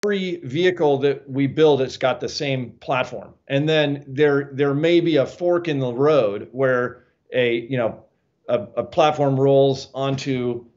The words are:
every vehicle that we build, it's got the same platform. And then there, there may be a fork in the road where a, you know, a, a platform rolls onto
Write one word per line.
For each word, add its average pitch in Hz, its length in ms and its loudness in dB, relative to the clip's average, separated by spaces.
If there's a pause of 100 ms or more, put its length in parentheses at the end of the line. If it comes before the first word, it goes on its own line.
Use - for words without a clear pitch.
every 190 380 -2
vehicle 156 560 0
that 139 300 -2
we 139 180 -2
build, 139 340 4
it's 127 160 -4
got 127 240 -2
the - 80 -6
same 131 520 -6
platform. 127 540 -6 (140)
And 139 200 0
then 143 400 0
there, 139 440 2
there 139 220 0
may 165 260 4
be 165 160 0
a 127 100 2
fork 175 420 -2
in 143 100 -2
the 127 140 -2
road 120 600 2
where 127 520 -2 (280)
a, 123 280 2
you 127 180 -6
know, 110 260 -4 (440)
a, - 120 0 (160)
a 120 80 -4
platform 143 560 0
rolls 139 540 2
onto 131 680 -4 (120)